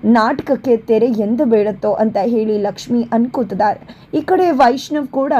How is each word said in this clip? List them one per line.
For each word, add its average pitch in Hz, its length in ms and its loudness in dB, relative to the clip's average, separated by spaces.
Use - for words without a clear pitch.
ನಾಟಕಕ್ಕೆ 240 720 2
ತೆರೆ 220 300 2
ಎಂದು 226 380 0
ಬೀಳುತ್ತೋ 214 480 0
ಅಂತ 220 240 0
ಹೇಳಿ 214 420 0
ಲಕ್ಷ್ಮಿ 208 540 -4
ಅನ್ಕೋತಿದ್ದಾರೆ. 214 1000 -2
ಈ 302 60 0
ಕಡೆ 359 300 0
ವೈಷ್ಣವ್ 277 560 0
ಕೂಡ 269 340 -2